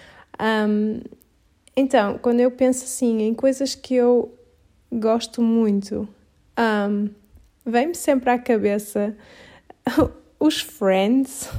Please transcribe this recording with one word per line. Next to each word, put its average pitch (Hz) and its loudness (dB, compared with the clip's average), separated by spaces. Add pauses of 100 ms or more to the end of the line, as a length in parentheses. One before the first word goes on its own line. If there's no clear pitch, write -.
(380)
Ahm, 214 0 (760)
então, 262 2
quando 240 2
eu 247 4
penso 254 0
assim 226 0
em 220 0
coisas 269 0
que - -6
eu 247 2 (560)
gosto 226 -2
muito, 214 0 (480)
ahm, 208 0 (580)
vem-me 254 0
sempre 262 0
à 247 2
cabeça 208 -2 (680)
<laughs> - -2
os 302 0
Friends, 208 0